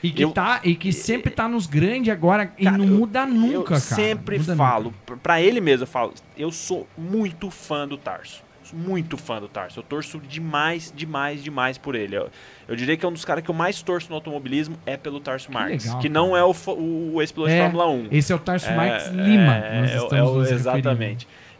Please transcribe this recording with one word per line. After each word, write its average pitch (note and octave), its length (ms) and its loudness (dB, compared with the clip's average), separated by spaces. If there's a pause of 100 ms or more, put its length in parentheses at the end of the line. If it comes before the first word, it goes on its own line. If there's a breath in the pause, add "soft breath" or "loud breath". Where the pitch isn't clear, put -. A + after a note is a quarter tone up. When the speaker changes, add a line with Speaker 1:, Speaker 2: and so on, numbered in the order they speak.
Speaker 1:
E E3+ 100 -2
que C#3 120 -2
Speaker 2:
Eu D#3 80 2
Speaker 1:
tá, G3+ 320 0
e F3 120 4
que F#3 140 -4
Speaker 2:
e F3+ 40 2
Speaker 1:
sempre - 380 -2
tá A3+ 160 -2
nos A#3 180 -2
grandes G3+ 460 2
agora F#3 460 2
e G3 80 2
Speaker 2:
Cara, G3 120 4
Speaker 1:
não G3 80 4
Speaker 2:
eu, F#3+ 60 6
Speaker 1:
muda G#3+ 300 2
Speaker 2:
eu C4+ 60 -2
Speaker 1:
nunca, A#3+ 420 2
cara. D#3 100 2
Speaker 2:
sempre G#3+ 580 -2
Speaker 1:
Muda D#3+ 180 0
Speaker 2:
falo, B2 300 4
Speaker 1:
nunca. A2+ 200 -10
Speaker 2:
pra, B2 120 -14
pra E3 240 2
ele A3 200 4
mesmo, C#3 220 4
eu B2+ 40 -4
falo, A#2 260 -4 (240)
eu D#3+ 140 -6
sou E3 340 -6 (120)
muito F#3 520 -4
fã D3 380 -6
do C#3+ 100 -8
Tarso. - 460 -12 (220)
Sou E3 120 -16
muito E3 400 -4
fã A2+ 220 -6
do G2+ 80 -10
Tarso. F#2 320 -10
Eu A#2 40 -10
torço D3+ 360 -8
demais, D#3 760 -4
demais, D3 480 -6
demais C3 360 -2
por C#3 180 -8
ele. G2+ 220 -4
Eu, - 120 -4 (380 loud breath)
eu A#2+ 80 -6
diria B2+ 220 -2
que E3 80 -4
é - 20 0
um E3+ 60 -4
dos E3 100 -12
caras D#3+ 220 -2
que - 40 -4
eu E3+ 60 -2
mais F3 260 -2
torço F3 280 -4
no D#3+ 60 -8
automobilismo D3+ 680 -6
é C#3 120 -6
pelo C#3+ 240 -10
Tarso C3+ 260 -8
Speaker 1:
Que C#3 60 -12
Speaker 2:
Marques, A2 320 -2
Speaker 1:
legal, A#2 160 -4
Speaker 2:
que C#3 80 0
Speaker 1:
cara. D3+ 100 2
Speaker 2:
não F3+ 160 4
é F3 80 6
o F3+ 100 6
fo-, F#3 200 -8
o, E3 420 -4
o D#3+ 60 2
ex-piloto D#3 300 0
de E3 60 6
Speaker 1:
É, F3 40 6
Speaker 2:
Fórmula F3 280 2
um. B2 220 -2
Speaker 1:
esse D3 220 4
é - 20 2
o E3 40 0
Tarso F3+ 300 -2
Speaker 2:
É, A2 60 0
Speaker 1:
Marques A2+ 320 0
Speaker 2:
é, F3+ 40 -8
Speaker 1:
Lima, F#3 440 6
Speaker 2:
é, A2 260 -2
Speaker 1:
nós A#2+ 100 2
Speaker 2:
é A#2 100 0
o, - 20 0
Speaker 1:
estamos A#2+ 100 -2
Speaker 2:
é A#2+ 80 4
o, B2 40 6 (140)
Speaker 1:
nos C3 100 4
referindo. B2 200 2
Speaker 2:
exatamente. B2 580 0 (320 loud breath)